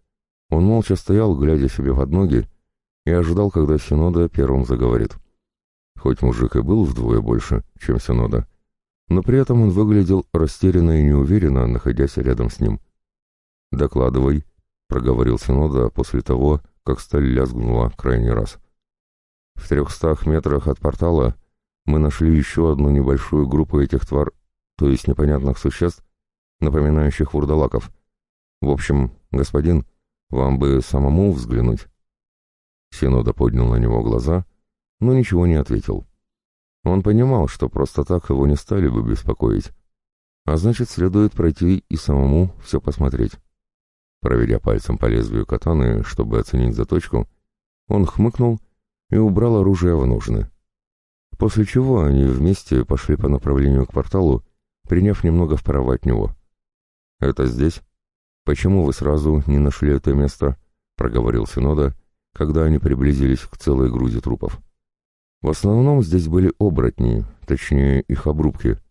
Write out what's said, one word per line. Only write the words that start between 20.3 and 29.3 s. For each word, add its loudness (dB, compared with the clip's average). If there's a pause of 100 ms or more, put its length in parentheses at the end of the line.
от -2
портала 0 (500)
мы 2
нашли 2
еще 0
одну 2
небольшую 0
группу 0
этих 0
твар, -2 (460)
то 2
есть 0
непонятных 0
существ, -4 (560)
напоминающих 0
вурдалаков. 0 (720)
В 0
общем, 0 (200)